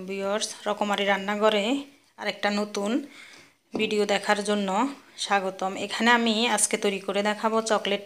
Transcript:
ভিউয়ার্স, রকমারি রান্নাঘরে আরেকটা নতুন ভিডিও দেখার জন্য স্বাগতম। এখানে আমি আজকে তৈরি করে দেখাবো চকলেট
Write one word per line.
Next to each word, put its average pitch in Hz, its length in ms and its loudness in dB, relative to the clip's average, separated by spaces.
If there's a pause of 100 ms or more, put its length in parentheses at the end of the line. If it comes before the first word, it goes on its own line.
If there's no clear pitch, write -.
ভিউয়ার্স, 196 380 -2 (200)
রকমারি 202 440 0
রান্নাঘরে 202 540 2 (560)
আরেকটা 208 280 -2 (100)
নতুন 208 320 -2 (840)
ভিডিও 214 300 0 (100)
দেখার 202 260 2 (100)
জন্য 202 200 0 (540)
স্বাগতম। 190 480 0 (140)
এখানে 226 240 2 (100)
আমি 233 160 2 (200)
আজকে 214 280 2
তৈরি 196 240 0
করে 202 220 0
দেখাবো 220 280 0 (140)
চকলেট 202 340 0